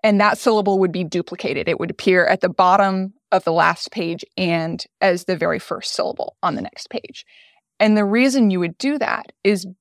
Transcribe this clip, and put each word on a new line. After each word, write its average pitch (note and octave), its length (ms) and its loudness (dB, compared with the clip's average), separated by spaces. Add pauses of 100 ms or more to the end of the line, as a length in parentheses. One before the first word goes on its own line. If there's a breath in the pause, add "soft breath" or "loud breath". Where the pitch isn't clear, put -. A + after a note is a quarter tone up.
And G3+ 140 4
that G#3+ 180 4
syllable G3+ 420 2
would F3+ 120 2
be F3+ 140 -4
duplicated. D#3+ 640 -6
It E3 120 -2
would F3 120 -4
appear F3+ 340 2
at F#3 160 2
the F3+ 80 0
bottom F#3+ 640 2 (180)
of F#3 140 0
the E3 80 0
last E3 360 0
page E3+ 340 -8 (140)
and E3 480 -2 (140)
as F3+ 240 0
the F3+ 140 -2
very E3 220 -2
first - 340 -10
syllable - 500 -4
on F3 120 0
the - 60 -8
next - 280 -14
page. - 360 -12 (540 soft breath)
And G#3+ 180 4
the G#3 80 2
reason A#3+ 460 2
you F#3 80 0
would E3+ 180 -4
do C#4+ 220 -2
that - 320 -4 (140)
is G3 200 0 (160)